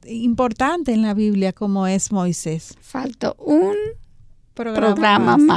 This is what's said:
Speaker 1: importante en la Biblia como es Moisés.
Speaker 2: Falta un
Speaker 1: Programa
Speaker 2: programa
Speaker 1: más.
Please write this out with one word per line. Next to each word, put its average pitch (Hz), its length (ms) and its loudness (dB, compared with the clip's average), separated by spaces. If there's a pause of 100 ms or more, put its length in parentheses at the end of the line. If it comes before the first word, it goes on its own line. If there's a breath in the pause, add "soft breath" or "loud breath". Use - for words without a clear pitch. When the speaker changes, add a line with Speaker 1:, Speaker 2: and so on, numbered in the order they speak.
Speaker 1:
importante 247 840 -2
en 220 120 2
la 214 100 0
Biblia 202 400 0
como 196 320 -2
es 190 260 -2
Moisés. 175 680 -4
Speaker 2:
Falta 269 560 -6
un 370 380 0 (800)
Speaker 1:
Programa 220 400 -2
Speaker 2:
programa 214 420 4
Speaker 1:
más. - 20 6 (180)